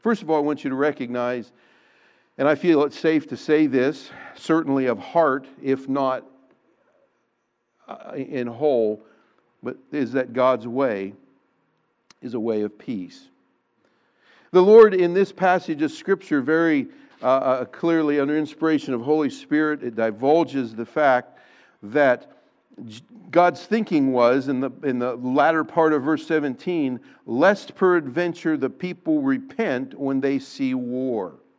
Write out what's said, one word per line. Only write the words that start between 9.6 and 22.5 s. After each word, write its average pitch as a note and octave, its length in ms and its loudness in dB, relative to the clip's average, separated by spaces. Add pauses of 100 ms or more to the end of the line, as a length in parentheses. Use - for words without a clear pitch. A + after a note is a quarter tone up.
but B2 140 -8 (140)
is C3 220 -4
that B2+ 200 -4
God's B2 340 2
way A2+ 460 -4 (1080)
is A#2 120 -12
a A#2+ 60 -4
way G#2+ 220 -2
of G#2 160 -8
peace. F#2 500 -12 (1200)
The F3+ 100 6
Lord G#3+ 320 10
in F3 180 2
this G3 200 0
passage F3+ 500 0
of D3+ 80 -2
Scripture F#3 500 -2
very, D#3 460 0 (340)
uh, A#2+ 60 -4
uh, C3 380 0
clearly D#3 560 0
under D3 180 0
inspiration D3+ 560 -2
of A#2 60 -4
Holy D3 280 0
Spirit, D3+ 540 -2
it A#2+ 140 -8
divulges B2+ 800 0
the A2 120 -10
fact C3 520 0 (440)
that B2 480 0 (540)